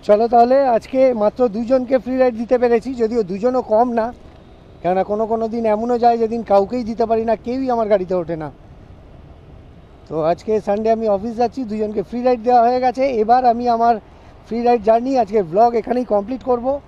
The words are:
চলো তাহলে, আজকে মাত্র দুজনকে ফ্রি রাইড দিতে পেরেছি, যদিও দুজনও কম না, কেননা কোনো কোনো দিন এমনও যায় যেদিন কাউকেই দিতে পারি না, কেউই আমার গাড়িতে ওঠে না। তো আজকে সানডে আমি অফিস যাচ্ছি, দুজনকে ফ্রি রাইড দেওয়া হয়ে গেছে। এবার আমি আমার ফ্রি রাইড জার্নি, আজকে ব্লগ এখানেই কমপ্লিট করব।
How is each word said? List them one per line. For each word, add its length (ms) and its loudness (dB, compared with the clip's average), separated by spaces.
চলো 280 4
তাহলে, 220 6
আজকে 240 -2
মাত্র 180 0
দুজনকে 480 0
ফ্রি 140 -6
রাইড 240 2
দিতে 200 0
পেরেছি, 280 0
যদিও 180 -2
দুজনও 320 -2
কম 160 2
না, 60 -2
কেননা 280 0
কোনো 220 -2
কোনো 120 -2
দিন 100 -4
এমনও 300 -2
যায় 180 4
যেদিন 200 -4
কাউকেই 380 0
দিতে 200 -2
পারি 200 0
না, 40 2
কেউই 300 -4
আমার 180 -2
গাড়িতে 280 -2
ওঠে 220 -6
না। 60 -8
তো 60 -12
আজকে 220 -4
সানডে 300 -2
আমি 100 -4
অফিস 240 -6
যাচ্ছি, 200 -2
দুজনকে 380 -4
ফ্রি 180 -8
রাইড 220 0
দেওয়া 180 6
হয়ে 180 0
গেছে। 200 0
এবার 200 4
আমি 120 -2
আমার 180 2
ফ্রি 200 -6
রাইড 220 2
জার্নি, 240 2
আজকে 180 0
ব্লগ 180 4
এখানেই 320 -4
কমপ্লিট 380 -2
করব। 160 -2